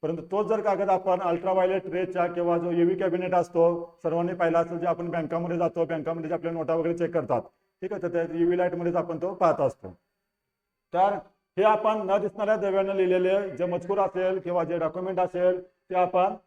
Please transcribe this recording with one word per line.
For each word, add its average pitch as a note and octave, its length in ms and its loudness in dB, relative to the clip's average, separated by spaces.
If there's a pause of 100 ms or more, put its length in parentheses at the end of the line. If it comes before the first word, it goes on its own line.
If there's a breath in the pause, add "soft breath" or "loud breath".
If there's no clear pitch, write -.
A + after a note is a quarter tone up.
परंतु E3 200 -4
तोच G3 240 -2
जर G#3 160 0
कागद G3 280 0
आपण F#3 300 2
अल्ट्राव्हायोलेट F#3 680 0
रेजच्या F3 400 -2
किंवा F3 300 0
जो E3+ 140 -2
यूव्ही F3 240 2
कॅबिनेट F3+ 400 0
असतो, E3+ 680 2
सर्वांनी E3+ 300 0
पाहिला E3+ 260 2
असेल, E3+ 180 -2
जे F3 100 -2
आपण E3+ 220 -2
बँकामध्ये E3+ 480 -4
जातो, E3 280 0
बँकामध्ये D#3+ 420 -6
जे E3 60 -4
आपल्या E3+ 180 -4
नोटा E3 240 -2
वगैरे E3+ 220 0
चेक E3+ 160 -2
करतात, C3 280 0 (400)
ठीक F#3+ 120 -6
आहे, G3 80 -8
तर F3+ 60 -4
त्या E3+ 140 0
यूव्ही E3+ 360 2
लाईटमध्येच F3 380 0
आपण E3 220 -2
तो F3+ 160 -4
पाहत E3+ 280 2
असतो. G2 360 -4 (960)
तर G3 240 2 (400)
हे F#3+ 60 2
आपण G#3+ 400 2
न F#3+ 140 2
दिसणाऱ्या G#3 380 0
द्रव्यानं G3 400 0
लिहिलेले F#3 540 2
जे E3 160 -4
मजकूर F3 340 -2
असेल F#3 400 0
किंवा F3 240 -2
जे E3 140 -2
डॉक्युमेंट F3+ 420 -4
असेल, F3+ 440 2
ते - 320 -12
आपण F3+ 380 2 (140)